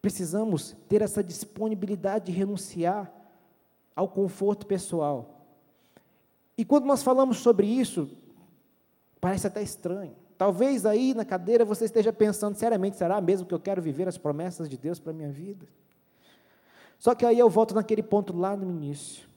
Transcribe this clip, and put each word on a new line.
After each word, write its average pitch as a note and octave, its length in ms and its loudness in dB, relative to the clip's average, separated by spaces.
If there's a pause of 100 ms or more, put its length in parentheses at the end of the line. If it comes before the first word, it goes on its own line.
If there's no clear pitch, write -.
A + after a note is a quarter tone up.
Precisamos F#3 760 -2 (120)
ter G#3 140 2
essa G#3 200 -2
disponibilidade G3 1040 -4
de F#3 60 -6
renunciar F#3+ 800 -4 (840)
ao F#3 100 0
conforto G3 580 -2
pessoal. D3+ 800 -4 (1120)
E A3+ 80 -2
quando C#4 200 4
nós C#4 180 2
falamos C4 360 2
sobre G#3 280 4
isso, G#3+ 500 -2 (1040)
parece F#3+ 280 -2
até G#3 120 -6
estranho. F3+ 540 -8 (240)
Talvez G#3 480 2
aí B3 260 4
na A3 120 -2
cadeira G3 400 4
você G#3 200 -2
esteja A3 280 2
pensando, G#3 420 0
seriamente: G3+ 420 0
será F#3 240 0
mesmo F#3 260 0
que F3+ 80 -4
eu E3 60 -2
quero F#3+ 220 -2
viver D#3+ 240 -4
as F3 100 -6
promessas D#3+ 520 -6
de C3 100 -10
Deus D#3 220 -6
para D#3+ 100 -12
a D#3+ 40 -8
minha D3+ 180 -10
vida? F#3 340 -14 (1300)
Só A#3+ 160 4
que A#3+ 100 0
aí A#3+ 120 6
eu A#3+ 120 8
volto G#3+ 240 2
naquele A3 280 0
ponto G3 340 0
lá F#3+ 200 -2
no F#3+ 140 -6
início. D3 680 -10